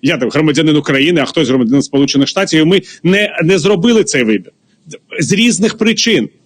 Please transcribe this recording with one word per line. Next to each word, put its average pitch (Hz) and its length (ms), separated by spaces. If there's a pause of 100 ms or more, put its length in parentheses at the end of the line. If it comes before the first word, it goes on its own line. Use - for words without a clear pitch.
Я 151 160
там 120 120
громадянин 151 480
України, 147 440
а 127 40
хтось 143 240
громадянин 131 320
Сполучених 139 460
Штатів, 180 340
і 151 40
ми 180 160 (220)
не, 196 280 (120)
не 180 160
зробили 202 440
цей 131 200
вибір. 107 280 (680)
З 143 120
різних 214 460
причин. 214 520 (160)